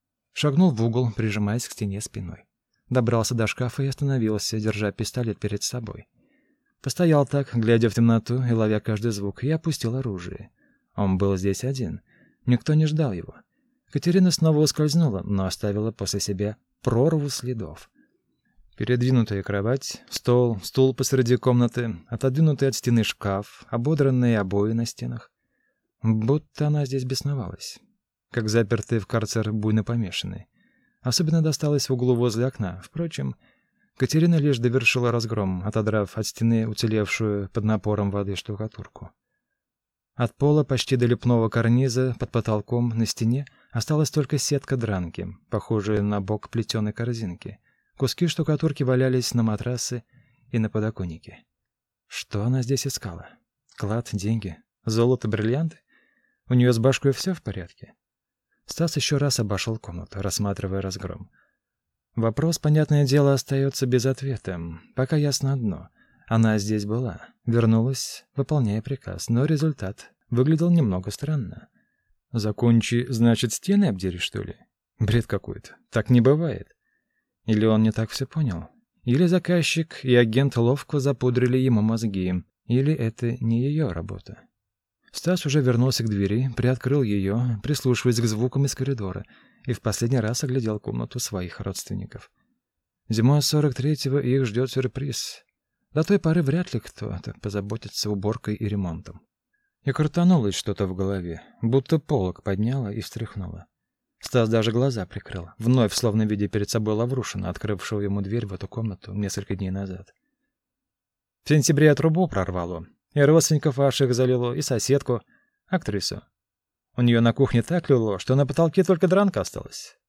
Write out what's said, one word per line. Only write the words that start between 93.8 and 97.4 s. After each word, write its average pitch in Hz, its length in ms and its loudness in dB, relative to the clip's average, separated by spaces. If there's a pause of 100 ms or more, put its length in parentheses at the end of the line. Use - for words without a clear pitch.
их 131 280 0
ждет 120 240 -2
сюрприз. 131 720 -6 (500)
До 151 120 0
той 202 160 2
поры 160 220 2
вряд 151 300 -2
ли 120 60 -2
кто-то - 640 -10